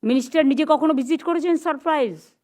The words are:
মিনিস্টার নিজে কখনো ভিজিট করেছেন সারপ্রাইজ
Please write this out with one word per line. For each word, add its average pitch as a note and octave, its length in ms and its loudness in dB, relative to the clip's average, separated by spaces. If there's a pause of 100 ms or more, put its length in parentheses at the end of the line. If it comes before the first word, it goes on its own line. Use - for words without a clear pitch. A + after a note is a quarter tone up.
মিনিস্টার B3+ 420 2
নিজে C#4 240 2
কখনো D#4 240 2
ভিজিট C4+ 300 -2
করেছেন E4+ 340 0
সারপ্রাইজ C#4+ 720 -4 (120)